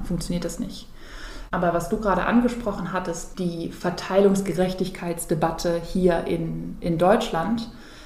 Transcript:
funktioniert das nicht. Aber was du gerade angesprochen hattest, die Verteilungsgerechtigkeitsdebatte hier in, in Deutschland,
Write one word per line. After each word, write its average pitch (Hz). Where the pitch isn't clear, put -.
funktioniert 175
das 170
nicht. -
Aber 175
was 170
du 220
gerade 185
angesprochen 214
hattest, 180
die 170
Verteilungsgerechtigkeitsdebatte 180
hier 175
in, 165
in 170
Deutschland, 180